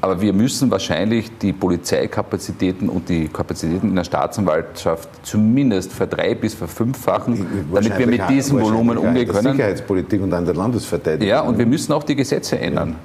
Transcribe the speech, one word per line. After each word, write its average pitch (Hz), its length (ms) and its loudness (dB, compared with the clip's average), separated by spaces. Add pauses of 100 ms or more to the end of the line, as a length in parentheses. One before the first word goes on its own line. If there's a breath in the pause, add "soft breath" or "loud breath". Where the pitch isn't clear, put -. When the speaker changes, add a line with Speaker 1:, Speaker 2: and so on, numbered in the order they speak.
Speaker 1:
Aber 95 200 0
wir 104 100 2
müssen 117 400 2
wahrscheinlich 98 680 -2
die 98 120 0
Polizeikapazitäten 92 1400 -2
und - 220 -4
die 82 180 0
Kapazitäten 87 640 -2
in 95 60 0
der 87 100 0
Staatsanwaltschaft 82 1040 -2 (140)
zumindest 110 680 2
verdrei- 90 440 -2
bis - 180 -2
verfünffachen, 110 800 -2
Speaker 2:
Ich, 113 80 -2
Speaker 1:
damit 87 120 -6 (160)
wir 85 40 -4
Speaker 2:
wahrscheinlich 110 340 2
Speaker 1:
mit 120 140 2
Speaker 2:
auch, 95 60 -2
Speaker 1:
diesem 135 340 2
Volumen 110 280 4
Speaker 2:
wahrscheinlich 117 80 0
auch - 60 0
in 92 60 2
Speaker 1:
umgehen 120 160 2
Speaker 2:
der 101 100 -2
Speaker 1:
können. 131 220 4
Speaker 2:
Sicherheitspolitik 95 640 0
und 92 120 0
an 87 120 0
der 85 100 2
Landesverteidigung. 92 720 0
Speaker 1:
Ja, 127 140 4
und 117 160 0
wir 120 80 4
müssen 151 260 2
auch 147 120 0
die 147 120 0
Gesetze 135 440 -2
ändern. - 300 -2
Speaker 2:
Ja. 80 160 -6